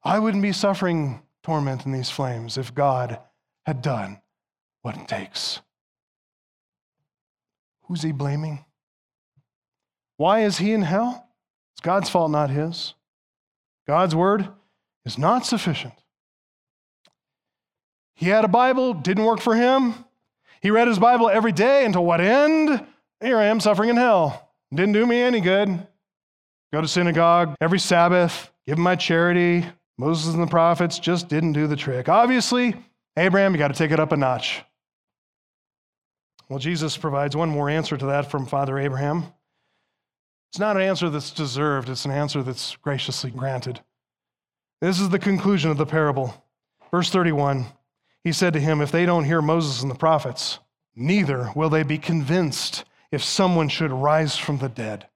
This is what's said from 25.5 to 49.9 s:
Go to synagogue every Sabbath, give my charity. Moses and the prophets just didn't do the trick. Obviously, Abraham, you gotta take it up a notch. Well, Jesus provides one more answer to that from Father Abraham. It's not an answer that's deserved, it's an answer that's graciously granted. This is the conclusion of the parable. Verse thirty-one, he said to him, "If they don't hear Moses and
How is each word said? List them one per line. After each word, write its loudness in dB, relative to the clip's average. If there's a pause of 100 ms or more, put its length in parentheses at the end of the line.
Go -2
to -2
synagogue 2
every 0
Sabbath, 2 (160)
give -4
my 2
charity. 2 (300)
Moses -2
and 0
the 0
prophets 2
just -2
didn't 0
do 0
the -2
trick. -6
Obviously, 2 (400)
Abraham, 4
you 0
gotta 0
take 0
it 2
up 2
a 2
notch. -2 (1900)
Well, -8
Jesus -4
provides -2
one 0
more -2
answer -2
to -6
that -2
from -6
Father -4
Abraham. -4 (1300)
It's -14
not 0
an 2
answer 0
that's -6
deserved, -2
it's -8
an -4
answer -2
that's -8
graciously -6
granted. -8 (1000)
This 0
is 0
the 0
conclusion 0
of 0
the 0
parable. -2 (460)
Verse 0
thirty-one, 0 (560)
he -2
said 2
to 0
him, 0
"If -2
they 2
don't 2
hear 0
Moses 0
and -4